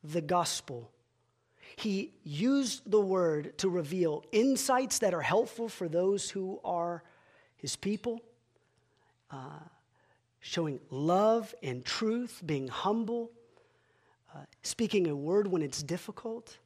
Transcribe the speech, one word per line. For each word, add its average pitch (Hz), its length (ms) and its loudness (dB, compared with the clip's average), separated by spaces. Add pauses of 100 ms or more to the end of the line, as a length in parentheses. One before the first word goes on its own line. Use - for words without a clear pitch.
the 160 180 -2
gospel. 151 680 -2 (840)
He 208 480 -2
used 220 680 0
the 208 100 6
word 175 600 2
to 190 100 2
reveal 170 600 0
insights 262 680 4
that 196 140 4
are 165 80 0
helpful 220 480 0
for - 180 -6
those 185 440 2
who 190 320 -6
are 175 400 -2 (520)
his - 200 -6
people, 226 500 -4 (1040)
uh, 139 300 -14 (800)
showing 151 500 -4
love 196 720 4
and 127 240 -6
truth, 233 580 -2
being 143 240 -2
humble, 226 640 -2 (1000)
uh, 143 120 -16 (180)
speaking 208 420 0
a 151 100 0
word 170 300 2
when 180 160 0
it's 147 220 -4
difficult. 208 840 -8